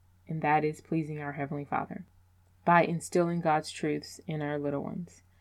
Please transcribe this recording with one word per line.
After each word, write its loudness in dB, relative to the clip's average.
and -4
that 4
is -2
pleasing -2
our -6
Heavenly -4
Father -4
by 8
instilling 0
God's 2
truths -4
in -4
our -2
little -2
ones. -10